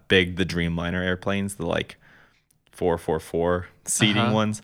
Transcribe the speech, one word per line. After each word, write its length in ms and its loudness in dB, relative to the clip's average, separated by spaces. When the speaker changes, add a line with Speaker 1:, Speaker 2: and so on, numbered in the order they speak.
Speaker 1:
big, 300 2
the 80 2
Dreamliner 600 -2
airplanes, 500 -2
the, 120 -6
like, 300 -2
four 260 0
four 220 -2
four 480 0
seating 380 2
Speaker 2:
Uh-huh. 100 2
Speaker 1:
ones, 300 0